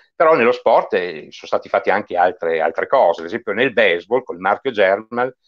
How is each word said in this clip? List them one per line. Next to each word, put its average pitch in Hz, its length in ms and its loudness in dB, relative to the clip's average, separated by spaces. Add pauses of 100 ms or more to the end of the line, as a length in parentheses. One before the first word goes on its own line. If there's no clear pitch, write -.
(160)
Però 165 180 2
nello 117 180 2
sport, - 420 0
eh, 82 360 -4
sono - 160 -20
stati - 220 -6
fatti 101 220 0
anche 98 260 -2
altre, 87 440 0
altre 80 280 -2
cose. 87 320 2
Ad 82 60 -10
esempio 104 260 -6
nel 120 200 0
baseball, 98 520 0
col 85 140 -12
marchio 104 340 -2
Germal, 110 640 0 (140)